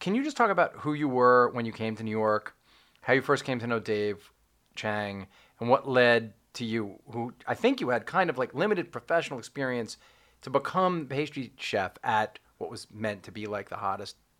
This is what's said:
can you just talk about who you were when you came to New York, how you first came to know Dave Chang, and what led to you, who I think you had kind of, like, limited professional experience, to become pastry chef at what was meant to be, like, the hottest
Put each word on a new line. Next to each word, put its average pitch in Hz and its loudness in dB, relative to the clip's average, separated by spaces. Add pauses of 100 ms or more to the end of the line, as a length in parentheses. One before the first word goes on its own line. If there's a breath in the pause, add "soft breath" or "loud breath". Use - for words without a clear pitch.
can 190 0
you 269 -2
just 302 -6
talk 226 2
about 175 2
who 151 -4
you 147 -2
were 123 6
when 120 -6
you 113 -6
came 110 -4
to 110 -10
New 110 -4
York, 107 0 (460 soft breath)
how 127 2
you 131 6
first 135 2
came 127 -4
to 117 -6
know 117 0
Dave 104 -2 (420)
Chang, 104 -4 (320 soft breath)
and 120 -2
what 135 4
led 120 6 (220)
to 123 -8
you, 110 -4 (140)
who 117 -6 (140)
I 123 -2
think 247 2
you 135 -2
had 120 0
kind 175 0
of, 127 -4
like, 127 -2
limited 180 0
professional 143 -2
experience, 123 -6 (440 soft breath)
to - -12
become 170 0
pastry 139 -6
chef 95 -2 (100)
at 110 0 (180)
what 85 -8
was - -14
meant 107 -6
to - -16
be, 107 -10
like, 104 -6
the - -10
hottest 101 -6 (240)